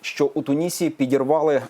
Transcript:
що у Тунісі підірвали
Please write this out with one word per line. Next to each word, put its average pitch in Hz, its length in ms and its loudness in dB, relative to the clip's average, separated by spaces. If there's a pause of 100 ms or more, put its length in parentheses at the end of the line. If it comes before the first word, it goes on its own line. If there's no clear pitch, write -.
що - 340 -2
у 151 80 -2
Тунісі 160 480 -2
підірвали 139 800 2